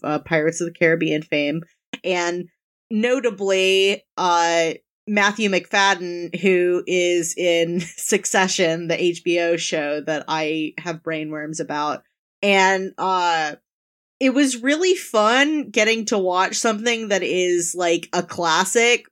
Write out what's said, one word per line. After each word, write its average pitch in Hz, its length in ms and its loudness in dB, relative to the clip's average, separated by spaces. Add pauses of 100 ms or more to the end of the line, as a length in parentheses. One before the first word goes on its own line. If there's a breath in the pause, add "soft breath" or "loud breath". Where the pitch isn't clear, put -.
uh, 151 160 -2
Pirates 160 420 0
of 175 60 -4
the 165 100 -12
Caribbean 160 460 0
fame, 147 380 -2 (420 soft breath)
and 175 460 -4 (400)
notably, 196 1120 2 (140)
uh, 170 560 2 (340)
Matthew 208 420 2
McFadden, 180 920 0
who 180 460 2
is 175 500 0
in 170 440 0
<laughs> - 180 -10
Succession, 185 880 0
the 165 160 -2
H 170 200 -2
B 175 160 0
O 170 180 0
show 151 440 -4
that 151 260 -4
I 156 500 -4
have 165 260 -10
brainworms 156 560 -8
about. 147 440 -4 (400)
And, 190 560 2
uh, 170 560 0 (640)
it 269 160 4
was 262 260 2
really 311 320 2
fun 262 800 2
getting 226 340 2
to 214 140 0
watch 185 360 0
something 226 520 -2
that 196 160 0
is, 175 520 0
like, 175 380 0
a 175 80 0
classic 190 920 2